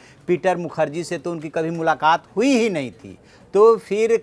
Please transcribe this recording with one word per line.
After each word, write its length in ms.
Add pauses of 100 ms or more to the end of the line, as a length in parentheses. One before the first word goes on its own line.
(260)
पीटर 300
मुखर्जी 460
से 140
तो 140
उनकी 180
कभी 200
मुलाकात 540 (120)
हुई 160
ही 180
नहीं 220
थी, 260 (360)
तो 240
फिर 460